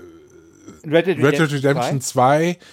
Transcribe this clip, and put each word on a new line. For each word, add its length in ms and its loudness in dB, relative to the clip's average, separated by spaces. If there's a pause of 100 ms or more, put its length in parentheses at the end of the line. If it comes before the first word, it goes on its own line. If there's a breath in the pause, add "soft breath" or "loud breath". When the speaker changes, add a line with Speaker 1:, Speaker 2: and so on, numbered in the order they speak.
(880)
Speaker 1:
Red 200 0
Dead 0 -
Speaker 2:
Red 0 -
Dead 120 -2
Speaker 1:
Redemption 400 0
Speaker 2:
Redemption 420 -2
Speaker 1:
zwei? 540 0
Speaker 2:
zwei 40 -20 (140 soft breath)